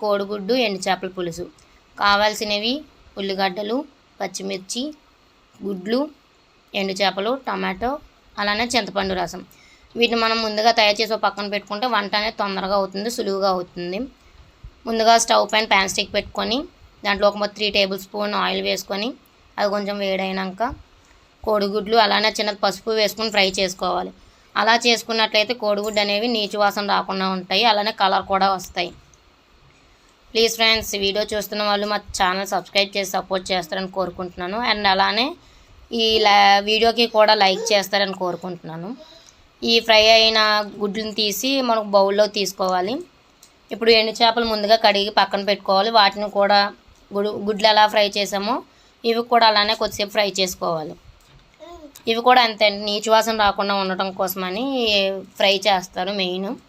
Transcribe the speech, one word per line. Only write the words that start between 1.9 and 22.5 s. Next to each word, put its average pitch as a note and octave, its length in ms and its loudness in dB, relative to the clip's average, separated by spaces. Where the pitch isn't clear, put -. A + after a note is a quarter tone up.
కావాల్సినవి G#3 800 0
ఉల్లిగడ్డలు, G3 680 -4
పచ్చిమిర్చి, G3 720 -8
గుడ్లు, G3+ 440 -4
ఎండు G3 180 -4
చేపలు, G3 540 -2
టమాటో, G3 520 -4
అలానే G#3 260 -2
చింతపండు G3 500 -2
రసం. F3+ 300 -6
వీటిని A#3 240 2
మనం A3+ 220 0
ముందుగా G#3+ 280 2
తయారు G#3+ 320 4
చేసి A3 120 -2
ఒక G#3+ 60 -4
పక్కన G3+ 280 -2
పెట్టుకుంటే G#3 380 -4
వంట G#3 300 -2
అనేది G#3+ 200 -2
తొందరగా G3 380 -4
అవుతుంది, G3 360 -2
సులువుగా G3 380 -2
అవుతుంది. F3+ 500 -4
ముందుగా A3+ 320 4
స్టవ్ G#3+ 340 2
పైన A3 120 2
ప్యాన్ G3 240 2
స్టిక్ G3+ 260 -6
పెట్టుకొని G#3 500 -4
దాంట్లో G3+ 240 2
ఒక G#3 160 -2
త్రీ G3+ 260 -4
టేబుల్ G3 300 0
స్పూన్ G#3 340 -6
ఆయిల్ F#3+ 280 -2
వేసుకొని G3+ 520 -6
అది G3+ 120 0
కొంచెం G3+ 280 -4
వేడైనాక F#3+ 920 -6
కోడిగుడ్లు G#3 520 0
అలానే G#3 320 2
చిన్న G#3+ 220 -4